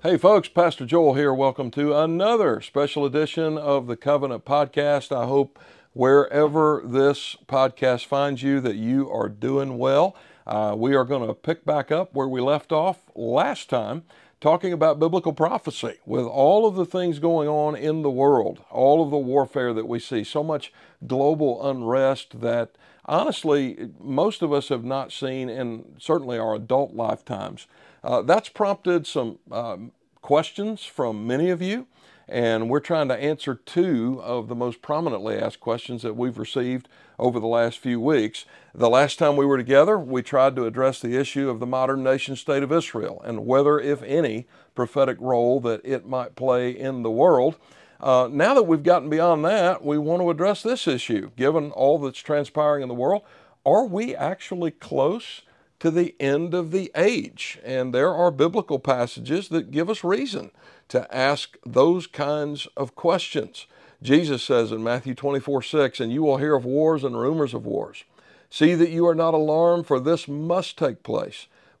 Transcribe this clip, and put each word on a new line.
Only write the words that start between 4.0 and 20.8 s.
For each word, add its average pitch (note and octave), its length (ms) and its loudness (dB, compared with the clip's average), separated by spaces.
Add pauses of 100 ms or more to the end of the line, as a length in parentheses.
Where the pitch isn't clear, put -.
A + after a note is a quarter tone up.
Podcast. C#3+ 720 0
I A#2+ 120 -2
hope C#3 300 0 (360)
wherever C#3+ 920 4
this C3+ 540 0 (100)
podcast C3 580 0
finds C#3 380 -2
you C#3 160 2
that A#2+ 160 -2
you B2+ 340 -2
are A2 200 -2
doing B2+ 480 -2
well. C#3 360 2 (320)
Uh, G#2+ 320 -2
we B2 160 2
are C3 120 4
gonna A#2+ 280 -4
pick - 300 -6
back D3 260 -2
up D#3 240 -2
where C3+ 140 -2
we B2+ 140 -2
left C#3+ 320 0
off E3+ 320 -2 (100)
last B2+ 540 -2
time, B2 340 -4 (380)
talking F3 320 2
about D#3 260 2
biblical E3 320 0
prophecy D#3 640 -2 (120)
with B2+ 200 -2
all D3 420 4
of G3 80 0
the F#3 100 0
things F3 340 -2
going D#3+ 280 2
on D3+ 260 0
in D#3 280 -4
the C#3+ 100 0
world, B2+ 480 2 (100)
all C#3 320 4
of D3 80 0
the D3 80 0
warfare C3 560 0
that A2 140 -4
we A#2 120 -4
see, A2+ 260 -4
so D3+ 180 -4
much D#3 300 -6 (340)